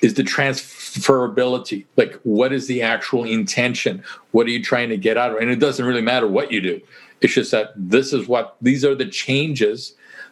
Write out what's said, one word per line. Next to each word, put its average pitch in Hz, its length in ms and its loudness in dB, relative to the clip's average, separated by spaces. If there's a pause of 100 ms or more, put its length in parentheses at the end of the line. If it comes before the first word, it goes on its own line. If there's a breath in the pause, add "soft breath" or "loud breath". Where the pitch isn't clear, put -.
is 107 140 4
the 135 80 0
transferability. 127 1600 -2 (120)
Like, 113 260 2
what 120 300 2
is 135 140 -4
the 123 140 -2
actual 117 440 -2
intention? 113 800 -2 (280 loud breath)
What 117 160 4
are 120 40 0
you 120 120 -2
trying 120 260 0
to 110 80 -2
get 110 200 2
out 120 140 2
of 110 60 -4
it? 113 60 0
And 123 80 2
it 123 80 0
doesn't 135 260 0
really 123 160 0
matter 117 260 2
what 110 240 0
you 104 100 -2
do. 90 200 -4 (400 loud breath)
It's 127 120 4
just - 180 0
that 110 240 0
this 110 380 2
is 120 140 -2
what, 120 340 -2
these 131 240 2
are 139 100 2
the 131 100 -4
changes 131 880 -2 (380 loud breath)